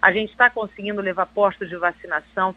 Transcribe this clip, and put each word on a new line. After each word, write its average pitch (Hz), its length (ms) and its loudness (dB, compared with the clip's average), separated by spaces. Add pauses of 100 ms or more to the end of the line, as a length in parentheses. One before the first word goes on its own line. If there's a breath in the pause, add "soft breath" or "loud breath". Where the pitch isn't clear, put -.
A 190 80 6
gente 208 260 -4
tá 247 140 4
conseguindo 208 500 -6
levar 185 260 -2
postos 196 420 0
de 175 80 -10
vacinação 175 800 -4